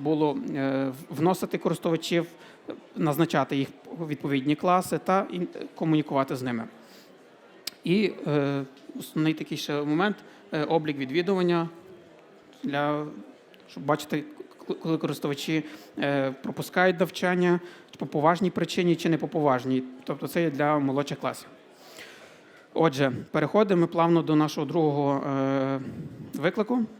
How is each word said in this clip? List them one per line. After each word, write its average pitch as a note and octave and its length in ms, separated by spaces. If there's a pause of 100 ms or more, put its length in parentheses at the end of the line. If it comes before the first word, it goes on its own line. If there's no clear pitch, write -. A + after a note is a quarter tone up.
було, D3+ 360 (180)
е, C3+ 300
в-, C3+ 300
вносити F3 420
користувачів, E3 680 (680)
назначати D3+ 640
їх C#3 100 (320)
у E3 80
відповідні C#3+ 480
класи F3+ 420
та F#3+ 340
ін-, F3 160 (280)
комунікувати D3+ 600
з B2+ 60
ними. A#2+ 220 (1200)
І, F#3 280 (160)
е, C#3 360 (360)
основний D#3 340
такий D#3 240
ще D3 260
момент, F3 320 (360)
е, D3+ 120
облік D#3 340
відвідування, E3+ 720 (920)
для, D3 420 (640)
щоб - 140
бачити, D3 400 (440)
к-, F#3 60
коли D#3+ 240
користувачі, D3+ 640 (360)
е, C#3 320 (120)
пропускають F3+ 560
навчання, F3+ 600 (320)
чи - 60
по D3+ 80
поважній E3 440
причині, F3 460
чи E3+ 140
не D#3+ 80
по E3 100
поважній. C3 560 (200)
Тобто - 240
це E3+ 140
є E3 80
для D3 300
молодших C#3 400
класів. B2 280 (1300)
Отже, C#3+ 380 (200)
переходимо F3 560
плавно E3+ 340
до D3+ 140
нашого D3+ 320
другого, C#3+ 600
е, C3+ 520 (540)
виклику. G#3+ 520 (140)